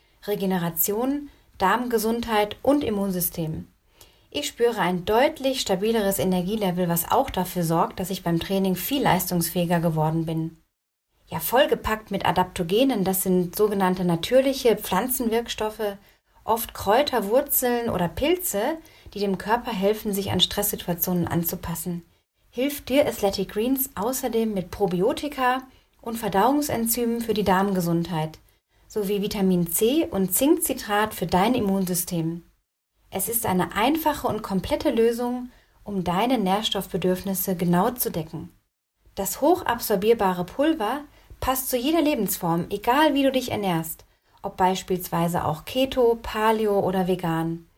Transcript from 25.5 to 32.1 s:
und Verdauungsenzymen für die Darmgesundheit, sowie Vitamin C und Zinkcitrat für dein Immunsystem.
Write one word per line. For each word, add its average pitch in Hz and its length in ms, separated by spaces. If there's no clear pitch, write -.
und 233 160
Verdauungsenzymen 233 1040
für 220 120
die 202 120
Darmgesundheit, 175 960
sowie 202 340
Vitamin 185 480
C 277 400
und 190 240
Zinkcitrat 214 800
für 180 120
dein 196 280
Immunsystem. 180 880